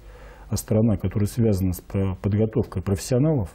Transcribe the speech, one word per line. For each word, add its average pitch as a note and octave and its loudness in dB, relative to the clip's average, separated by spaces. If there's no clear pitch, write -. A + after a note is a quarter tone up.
сторона, A2 2
которая G2+ 0
связана G2 2
с F2+ -8
про-, F#2+ -2
подготовкой G#2 0
профессионалов, B2 0